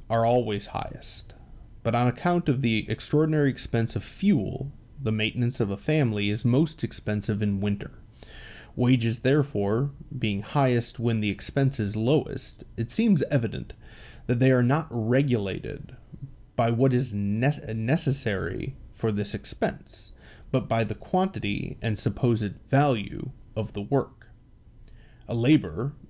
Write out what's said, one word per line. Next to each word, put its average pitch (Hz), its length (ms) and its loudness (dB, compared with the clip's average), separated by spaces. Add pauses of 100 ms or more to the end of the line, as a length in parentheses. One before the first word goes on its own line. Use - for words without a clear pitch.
are 113 160 4
always 113 420 2
highest, - 680 -8 (480)
but 113 100 0
on 120 140 2
account 175 420 0
of 135 140 0
the 110 260 2
extraordinary 151 600 2
expense 117 460 0
of 110 80 -4
fuel, 143 680 0 (280)
the 120 120 -2
maintenance 110 480 0
of 104 100 0
a 98 80 -2
family 110 520 2
is 110 140 0
most 135 400 2
expensive 104 600 -2
in 101 160 0
winter. 101 320 -2 (840)
Wages, 117 440 2
therefore, 131 720 2 (260)
being 104 240 0
highest 123 560 0
when 113 220 0
the 107 100 2
expense 135 500 2
is 104 180 0
lowest, - 640 0 (140)
it - 120 -4
seems 208 340 4
evident 120 500 -2 (540)
that 123 120 2
they 131 120 6
are 123 120 6
not 151 260 2
regulated 113 1080 0 (580)
by 117 160 2
what 123 220 4
is 113 200 0
ne-, 110 600 0
necessary 110 1040 -2 (160)
for - 180 -2
this 202 220 0
expense, - 800 -4 (400)
but - 160 0
by 113 160 2
the 101 100 -4
quantity - 840 -4
and 110 180 -2
supposed 110 540 0 (120)
value 131 680 0 (260)
of 107 160 -4
the 101 80 -6
work. - 480 -4 (1000)
A 104 60 -6
laborer, 117 600 2 (160)